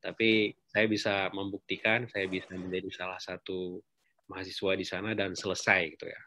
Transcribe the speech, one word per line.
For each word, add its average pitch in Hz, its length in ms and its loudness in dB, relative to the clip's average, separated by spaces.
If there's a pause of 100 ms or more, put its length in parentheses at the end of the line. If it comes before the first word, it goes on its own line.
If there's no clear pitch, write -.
Tapi 110 480 4 (160)
saya 107 240 4
bisa 98 400 2
membuktikan, 101 800 -2
saya 98 160 -2
bisa 95 240 -4
menjadi 92 400 -4
salah 92 320 -8
satu 92 560 -6 (480)
mahasiswa 95 480 -2
di 92 120 -2
sana 95 260 -4
dan 98 260 -2
selesai 92 560 2
gitu - 160 -10
ya. - 160 -12